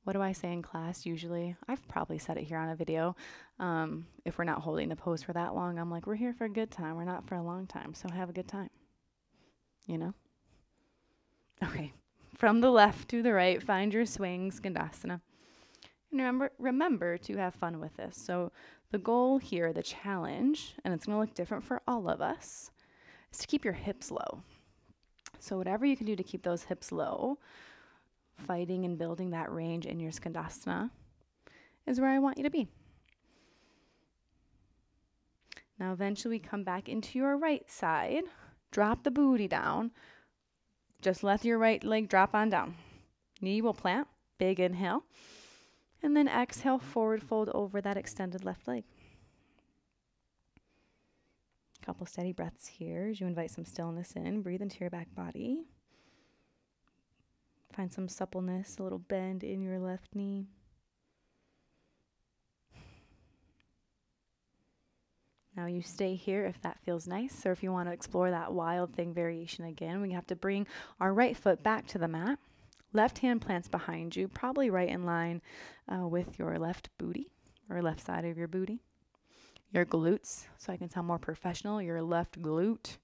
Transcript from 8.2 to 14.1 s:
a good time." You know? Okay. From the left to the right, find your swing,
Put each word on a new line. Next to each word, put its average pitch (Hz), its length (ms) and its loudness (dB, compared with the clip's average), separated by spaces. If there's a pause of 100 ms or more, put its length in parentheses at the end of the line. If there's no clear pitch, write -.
a 175 40 -10
good 180 140 -6
time." 196 220 -8 (1160)
You 165 100 -4
know? 170 160 -4 (1500)
Okay. 151 280 -6 (420)
From 226 280 6
the 254 100 8
left 208 380 8
to 233 120 0
the 233 120 4
right, 180 280 6
find 202 320 2
your 226 120 4
swing, 185 460 -4